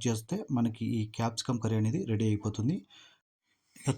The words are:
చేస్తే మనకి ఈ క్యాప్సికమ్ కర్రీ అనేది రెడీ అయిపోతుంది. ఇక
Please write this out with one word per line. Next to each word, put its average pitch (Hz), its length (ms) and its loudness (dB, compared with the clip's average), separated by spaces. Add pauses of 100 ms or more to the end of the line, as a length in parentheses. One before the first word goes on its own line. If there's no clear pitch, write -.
చేస్తే 113 300 0 (220)
మనకి 113 280 0 (140)
ఈ - 20 0 (160)
క్యాప్సికమ్ 117 460 -2
కర్రీ 110 180 2
అనేది 113 180 2 (120)
రెడీ 107 200 2
అయిపోతుంది. 107 440 0 (1040)
ఇక - 180 0